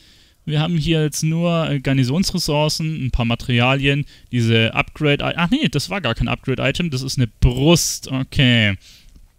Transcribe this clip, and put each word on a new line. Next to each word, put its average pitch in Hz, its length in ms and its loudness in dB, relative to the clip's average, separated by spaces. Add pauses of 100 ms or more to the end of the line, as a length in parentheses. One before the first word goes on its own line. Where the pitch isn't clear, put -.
(460)
Wir 151 140 -2
haben 170 180 0
hier 156 240 0
jetzt 151 220 -2
nur, 165 440 0
äh, 143 120 -2
Garnisonsressourcen, 151 1300 -2
ein 123 60 -4
paar 120 140 0
Materialien, 135 800 0 (260)
diese 113 440 2
Upgrade-, - 480 -2
ach 165 260 -2
nee, 277 180 2
das - 220 -4
war 185 120 -6
gar 117 120 -2
kein 120 140 -2
Upgrade-Item, 131 600 -2
das 131 140 -6
ist 135 140 -8
eine 123 100 2
Brust, 135 800 2
okay. 123 680 2 (640)